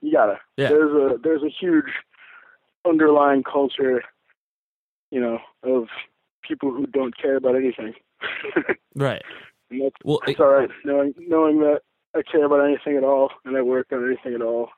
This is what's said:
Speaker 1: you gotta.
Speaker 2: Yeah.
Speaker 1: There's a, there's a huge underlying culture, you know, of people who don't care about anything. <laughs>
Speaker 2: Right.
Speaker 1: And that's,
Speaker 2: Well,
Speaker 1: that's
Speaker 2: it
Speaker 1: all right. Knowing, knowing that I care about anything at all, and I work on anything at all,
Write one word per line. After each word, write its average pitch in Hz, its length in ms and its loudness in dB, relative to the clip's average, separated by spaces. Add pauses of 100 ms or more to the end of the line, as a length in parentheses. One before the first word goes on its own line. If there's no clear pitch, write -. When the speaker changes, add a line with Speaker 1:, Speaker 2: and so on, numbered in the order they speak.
Speaker 1:
you 151 100 -4
gotta. 107 280 2 (160)
Speaker 2:
Yeah. 139 140 0
Speaker 1:
There's 151 220 4
a, 135 320 2
there's 156 200 -2
a 151 60 -2
huge 165 360 0 (1000)
underlying 147 560 4
culture, 131 600 -2 (1080)
you 135 80 -4
know, 117 200 -4 (240)
of 127 240 0 (600)
people 147 240 -6
who 135 160 -6
don't 127 300 -4
care 139 200 0
about 127 180 2
anything. 117 380 -4 (280)
<laughs> - 540 -4 (200)
Speaker 2:
Right. 135 260 -2 (480)
Speaker 1:
And 127 140 -6
that's, 135 200 -2
Speaker 2:
Well, 147 220 0
Speaker 1:
that's 143 140 -2
Speaker 2:
it - 40 4
Speaker 1:
all 143 40 8
right. 139 220 4 (140)
Knowing, 143 360 -2
knowing 160 400 2
that 147 220 2 (340)
I 156 80 -2
care 160 220 0
about 143 200 4
anything 143 320 -2
at 131 60 0
all, 135 260 2 (160)
and 131 100 -6
I 135 60 0
work 127 300 -2
on 127 160 -4
anything 127 260 -6
at 120 80 -6
all, 117 360 -4